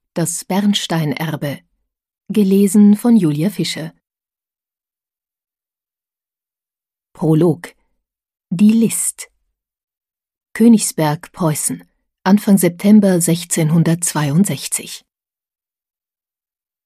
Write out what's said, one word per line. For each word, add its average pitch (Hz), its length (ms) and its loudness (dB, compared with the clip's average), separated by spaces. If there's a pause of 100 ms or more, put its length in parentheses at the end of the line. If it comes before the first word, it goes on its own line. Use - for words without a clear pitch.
(140)
das - 300 -6
Bernstein-Erbe. 160 1160 -4 (680)
Gelesen 202 680 4
von 233 200 2
Julia 160 340 0
Fischer. 165 420 -8 (3250)
Prolog. 160 640 -2 (760)
Die 208 220 2
List. - 580 -4 (1200)
Königsberg, 185 800 0
Preußen. - 520 -6 (400)
Anfang 196 340 2
September 185 600 2
sechzehnhundertzweiundsechzig. 165 1800 -2 (1800)